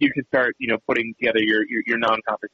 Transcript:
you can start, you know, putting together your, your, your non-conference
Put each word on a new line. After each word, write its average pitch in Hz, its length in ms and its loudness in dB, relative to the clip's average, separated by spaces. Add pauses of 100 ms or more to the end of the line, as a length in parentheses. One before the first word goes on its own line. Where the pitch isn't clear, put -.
you 139 120 4
can 139 140 -4
start, 123 320 0
you 127 80 -6
know, 113 100 0 (120)
putting 117 260 -2
together 113 260 0
your, 107 280 2
your, - 180 -2
your 117 120 -2
non-conference 110 560 -2